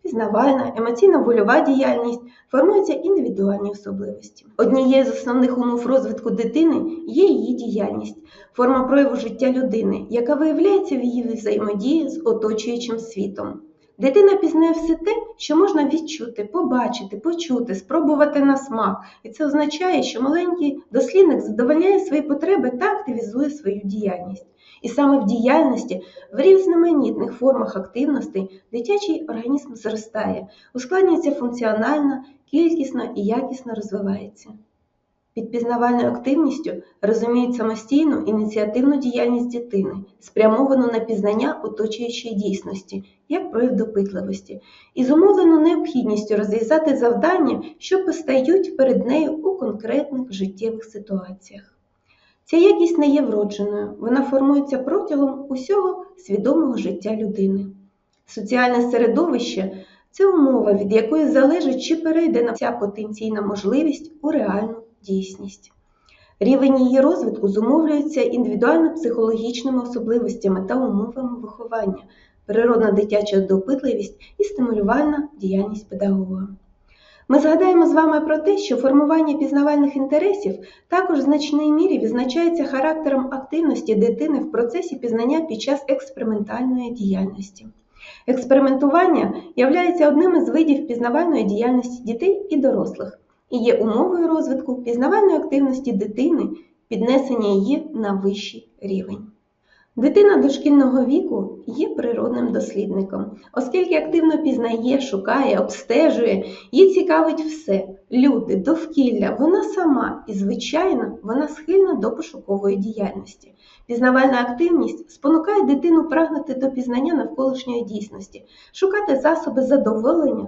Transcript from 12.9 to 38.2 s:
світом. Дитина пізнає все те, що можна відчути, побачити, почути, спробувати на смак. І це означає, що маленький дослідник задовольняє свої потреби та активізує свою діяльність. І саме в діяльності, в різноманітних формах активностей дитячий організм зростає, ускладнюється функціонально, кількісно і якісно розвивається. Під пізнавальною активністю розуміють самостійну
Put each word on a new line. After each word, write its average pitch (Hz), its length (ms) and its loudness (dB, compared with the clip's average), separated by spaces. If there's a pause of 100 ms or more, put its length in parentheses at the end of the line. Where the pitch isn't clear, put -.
світом. - 600 -10 (380)
Дитина 392 380 6
пізнає 320 360 2
все 320 240 0
те, 349 160 -2 (260)
що - 180 -4
можна 302 340 4
відчути, 240 540 -6
побачити, 233 720 -4
почути, 254 580 -4
спробувати 285 640 0
на 277 180 4
смак. 208 440 -4 (220)
І 220 60 -18
це 302 160 -4
означає, 294 580 0
що 226 180 -6
маленький 339 580 -2 (120)
дослідник 302 500 4
задовольняє 294 580 2
свої 302 220 -2
потреби 285 480 0
та 294 220 -2
активізує 233 580 -4
свою 202 340 -6
діяльність. 196 640 -8 (340)
І 247 80 -8
саме 277 300 2
в 208 60 -2
діяльності, 240 760 0 (320)
в 214 60 -4
різноманітних 339 920 4
формах 247 420 0
активностей 220 840 -4 (100)
дитячий 330 540 -2
організм 233 500 -6
зростає, 214 720 -8 (280)
ускладнюється 320 560 2
функціонально, 247 920 -2 (220)
кількісно 285 580 0 (120)
і 202 60 -4
якісно 240 540 -4
розвивається. 196 720 -8 (840)
Під - 160 -8
пізнавальною 240 560 0
активністю - 640 -2 (300)
розуміють 240 540 0
самостійну 247 720 0